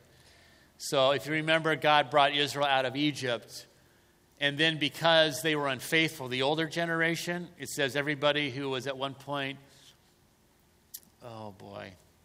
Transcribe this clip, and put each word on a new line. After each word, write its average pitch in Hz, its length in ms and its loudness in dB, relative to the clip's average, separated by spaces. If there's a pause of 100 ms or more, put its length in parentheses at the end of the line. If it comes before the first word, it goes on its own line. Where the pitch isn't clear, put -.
(760)
So 135 360 2
if 139 140 -2
you 147 60 -4
remember, 156 440 2
God 147 340 4
brought 143 240 6
Israel 143 320 0
out 135 180 2
of 127 120 -4
Egypt, 131 720 -4 (720)
and 143 180 0
then 160 200 2
because 156 640 2
they 160 140 0
were 143 140 0
unfaithful, 139 600 -2
the 127 140 -2
older 156 240 0
generation, 165 800 -2 (100)
it 139 100 -12
says 135 260 -2
everybody 143 560 0
who 139 180 -6
was 127 180 -6
at 135 120 -6
one 135 160 -6
point, 139 440 -8 (1700)
oh 110 280 -14
boy. 101 400 -16 (320)